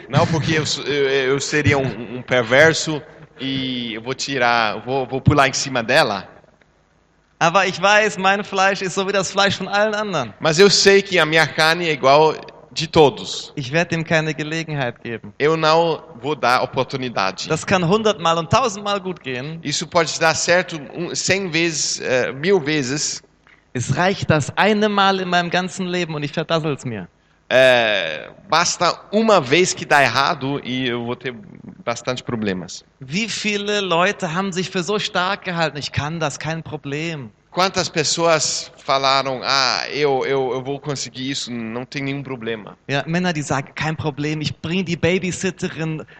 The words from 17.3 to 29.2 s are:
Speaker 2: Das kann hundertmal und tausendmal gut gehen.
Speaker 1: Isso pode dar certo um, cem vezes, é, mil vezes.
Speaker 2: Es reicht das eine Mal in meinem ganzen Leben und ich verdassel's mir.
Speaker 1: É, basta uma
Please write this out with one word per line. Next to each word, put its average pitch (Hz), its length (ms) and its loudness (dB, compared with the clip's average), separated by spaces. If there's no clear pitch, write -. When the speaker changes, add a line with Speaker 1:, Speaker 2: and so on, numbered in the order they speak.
Speaker 2:
Das 156 180 -2
kann 185 200 2
hundertmal 180 520 2
und 160 120 -4
tausendmal 202 500 0
gut 185 220 -8
gehen. 131 400 -8
Speaker 1:
Isso 151 240 -4
pode 165 320 0
dar 160 160 2
certo 175 460 0
um, 165 200 -6
cem 190 360 -2
vezes, 165 500 -2
é, 110 320 0
mil 170 260 2
vezes. 147 640 -2
Speaker 2:
Es 123 200 -2
reicht 180 360 -2
das 151 260 0
eine 208 320 4
Mal 196 320 2
in 185 80 -4
meinem 175 220 0
ganzen 185 360 -2
Leben 175 280 -2
und 151 80 -6
ich 143 100 -4
verdassel's 156 540 -2
mir. 123 220 -8
Speaker 1:
É, 104 800 4
basta 170 500 0
uma 214 280 4